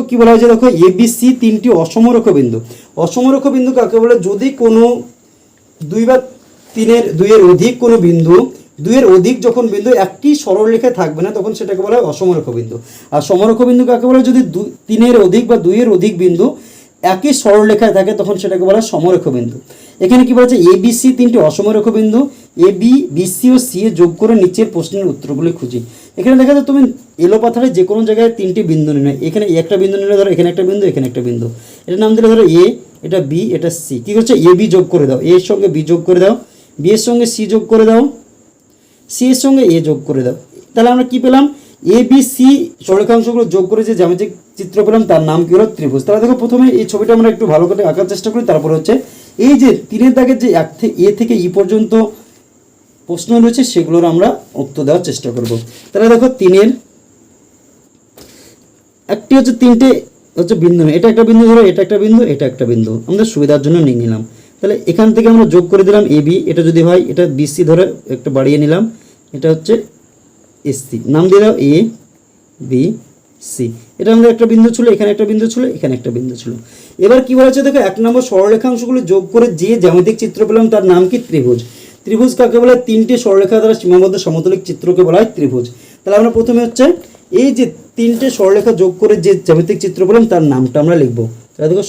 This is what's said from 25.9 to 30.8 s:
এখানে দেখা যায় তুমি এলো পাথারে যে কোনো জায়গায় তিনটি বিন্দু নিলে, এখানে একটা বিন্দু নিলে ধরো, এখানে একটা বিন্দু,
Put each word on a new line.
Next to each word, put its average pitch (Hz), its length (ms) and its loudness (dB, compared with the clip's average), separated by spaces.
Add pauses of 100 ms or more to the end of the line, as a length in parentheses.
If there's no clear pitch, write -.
এখানে 254 200 2
দেখা 262 160 2
যায় 277 140 -2
তুমি 277 100 0 (440)
এলো 202 200 2
পাথারে 233 220 -2 (100)
যে 185 140 2
কোনো 214 180 -2
জায়গায় 226 300 2
তিনটি 185 220 -4 (100)
বিন্দু 156 260 0
নিলে, 139 160 0 (160)
এখানে 208 160 -4 (180)
একটা 202 200 -2
বিন্দু 196 200 -2
নিলে 202 160 0
ধরো, 196 160 0
এখানে 175 180 0
একটা 185 160 -4
বিন্দু, 202 220 -2